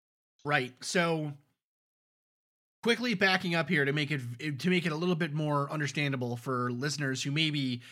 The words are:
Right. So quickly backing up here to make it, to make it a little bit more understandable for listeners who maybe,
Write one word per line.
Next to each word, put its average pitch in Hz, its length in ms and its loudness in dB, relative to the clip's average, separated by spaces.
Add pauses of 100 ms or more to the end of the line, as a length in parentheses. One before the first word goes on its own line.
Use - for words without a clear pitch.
(440)
Right. 139 360 0
So 165 520 0 (1500)
quickly 233 320 2
backing 185 420 2
up 165 120 0
here 151 160 4
to 139 80 2
make 147 200 0
it, 127 480 -4
to 180 100 2
make 175 160 2
it 160 60 0
a 147 40 -4
little 180 200 0
bit 160 180 -2
more 147 360 0
understandable 139 680 -2
for 123 340 -2
listeners 135 520 -2
who 139 100 -2
maybe, 143 480 0 (120)